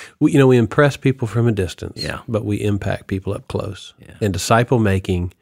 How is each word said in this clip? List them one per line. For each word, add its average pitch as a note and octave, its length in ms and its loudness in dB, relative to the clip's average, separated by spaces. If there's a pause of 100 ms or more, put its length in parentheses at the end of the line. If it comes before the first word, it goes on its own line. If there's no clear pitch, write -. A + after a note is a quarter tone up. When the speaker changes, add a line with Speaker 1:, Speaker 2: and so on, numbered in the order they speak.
(200)
Speaker 1:
we, D#3 140 2
you D3 60 4
know, C3+ 80 6
we B2+ 100 6
impress C3 400 2
people C3 280 -2
from A#2 220 0
a A#2+ 60 2
distance, F#2+ 500 -6
Speaker 2:
Yeah. D2+ 240 -6
Speaker 1:
but A2 160 -2
we G#2 140 -2
impact G2+ 500 -4
people G2 260 -6
up - 140 -12
close. - 500 -10
Speaker 2:
Yeah. - 220 -20
Speaker 1:
And G2+ 140 0
disciple A#2 460 2
making F#2+ 640 0